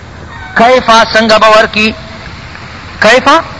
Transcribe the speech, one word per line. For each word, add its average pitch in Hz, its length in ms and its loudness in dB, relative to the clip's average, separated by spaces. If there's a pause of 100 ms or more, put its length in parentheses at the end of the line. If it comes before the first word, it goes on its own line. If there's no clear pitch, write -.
(580)
کیفا 233 460 4 (100)
څنګه 220 240 4
به 220 180 4
ورکي؟ 220 380 0 (1080)
کیفا 262 380 4 (200)